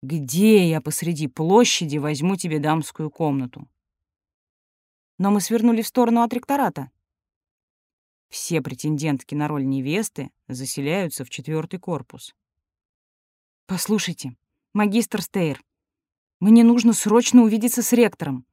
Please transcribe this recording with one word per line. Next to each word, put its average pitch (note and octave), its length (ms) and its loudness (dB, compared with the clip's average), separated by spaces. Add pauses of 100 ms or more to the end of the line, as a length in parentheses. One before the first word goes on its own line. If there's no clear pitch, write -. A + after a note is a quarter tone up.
«Где E3 680 4
я D#3+ 120 -2
посреди D3+ 480 -6
площади E3 680 2
возьму D3+ 380 -2
тебе D#3 240 -4
дамскую D#3 500 -2
комнату?» C#3 600 -6 (1500)
Но F#3+ 140 0
мы G3+ 80 2
свернули A3+ 420 0
в A3 60 -6
сторону A#3 360 2
от A#3 100 -2
ректората. A#3+ 580 -4 (1400)
Все - 320 -6
претендентки D3 720 -6
на D3 140 -4
роль D3 200 -4
невесты C#3 640 -6 (160)
заселяются C#3 800 -6
в - 60 -20
четвёртый D#3 480 -8
корпус. - 560 -12 (1300)
«Послушайте, F#3 720 -6 (360)
магистр G#3 480 -2
Стейр, E3 420 -4 (760)
мне A3+ 240 8
нужно A#3 300 6
срочно A#3+ 480 4
увидеться A3+ 400 0
с - 100 -2
ректором. D#3+ 600 0